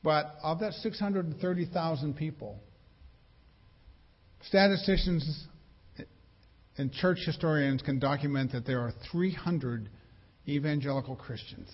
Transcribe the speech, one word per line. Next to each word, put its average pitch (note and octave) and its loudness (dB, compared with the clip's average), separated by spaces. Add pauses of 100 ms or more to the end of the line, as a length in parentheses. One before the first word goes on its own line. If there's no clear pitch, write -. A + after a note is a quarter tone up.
But D3+ 2
of D#3+ -2
that G#3+ -2
six - -6
hundred G3 0
and D3+ -6
thirty F3+ 0
thousand D3+ -2
people, C#3+ -8 (1800)
statisticians F#3 4 (1300)
and C3+ -2
church F#3 2
historians D3 2
can C3+ 0
document C#3 2
that B2 -4
there B2+ 0
are A#2+ -2 (200)
three F3+ 2
hundred B2+ -2 (600)
evangelical C#3 0
Christians. G2 -12